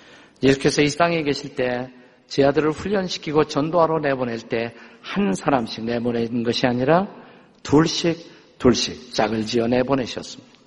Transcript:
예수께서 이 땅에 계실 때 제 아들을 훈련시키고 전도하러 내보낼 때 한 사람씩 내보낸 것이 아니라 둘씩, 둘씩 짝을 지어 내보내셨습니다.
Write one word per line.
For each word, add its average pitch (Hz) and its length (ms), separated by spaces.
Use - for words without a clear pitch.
예수께서 139 380
이 147 80
땅에 170 340
계실 139 320
때 123 420
제 - 160
아들을 147 280
훈련시키고 170 760
전도하러 160 540
내보낼 131 400
때 117 340
한 196 320
사람씩 123 520
내보낸 117 580
것이 117 240
아니라 131 400
둘씩, - 960
둘씩 - 540
짝을 110 320
지어 117 220
내보내셨습니다. 127 840